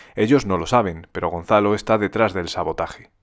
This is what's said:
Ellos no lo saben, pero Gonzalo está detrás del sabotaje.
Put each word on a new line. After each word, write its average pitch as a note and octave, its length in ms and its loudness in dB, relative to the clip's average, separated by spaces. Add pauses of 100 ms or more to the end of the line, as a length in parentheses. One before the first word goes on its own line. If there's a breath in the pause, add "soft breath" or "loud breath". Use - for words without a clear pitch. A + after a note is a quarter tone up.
(140 loud breath)
Ellos A#2 320 2
no F#2+ 100 0
lo E2 100 -2
saben, F#2+ 460 0
pero F2 160 -4
Gonzalo G2+ 460 2
está A2 240 0
detrás G#2 340 0
del F2 160 -6
sabotaje. E2 600 -6 (120)